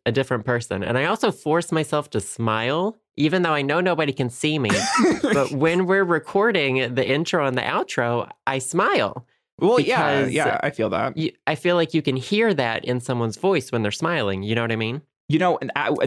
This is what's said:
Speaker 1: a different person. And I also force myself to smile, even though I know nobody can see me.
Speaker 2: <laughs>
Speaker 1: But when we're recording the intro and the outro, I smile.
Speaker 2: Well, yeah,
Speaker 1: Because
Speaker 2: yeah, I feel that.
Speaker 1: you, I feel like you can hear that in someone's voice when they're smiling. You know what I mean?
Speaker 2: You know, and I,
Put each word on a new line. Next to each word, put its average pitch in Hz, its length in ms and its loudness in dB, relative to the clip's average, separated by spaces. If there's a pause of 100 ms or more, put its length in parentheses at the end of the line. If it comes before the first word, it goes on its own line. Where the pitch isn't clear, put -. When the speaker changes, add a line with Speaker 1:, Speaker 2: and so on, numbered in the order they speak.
Speaker 1:
a 123 60 2
different 123 340 -2
person. 113 380 -2
And 117 140 -2
I 135 80 0
also 214 260 0
force 160 400 -2
myself 156 400 0
to 107 100 0
smile, 120 760 -2 (200)
even 156 240 2
though 170 120 2
I 147 80 0
know 147 200 2
nobody 160 320 2
can 127 160 -2
see 151 300 -2
me. 120 160 2
Speaker 2:
<laughs> - 40 0 (420)
Speaker 1:
But 151 300 2
when 160 340 2
we're 190 200 2
recording 151 920 0
the 101 120 2
intro 151 380 0
and 127 120 0
the 123 40 0
outro, 120 680 -2 (180)
I 135 120 0
smile. 165 640 -2 (340)
Speaker 2:
Well, 226 200 4
yeah, 143 420 2
Speaker 1:
Because 131 120 0
Speaker 2:
yeah, 135 300 0
I 143 80 -2
feel 110 180 -2
that. 107 280 -2
Speaker 1:
you, 160 140 -2 (140)
I 156 100 -2
feel 175 200 0
like 165 180 0
you 160 80 2
can 139 140 0
hear 208 380 0
that 120 320 -2
in 123 160 -2
someone's 120 360 -2
voice 180 340 -2
when 113 120 0
they're 104 80 0
smiling. 117 520 -2
You 107 120 -2
know 117 60 0
what 117 100 -2
I 113 60 0
mean? 117 240 -4 (260)
Speaker 2:
You 151 100 2
know, 180 240 2
and 135 140 -6
I, 135 160 0 (160)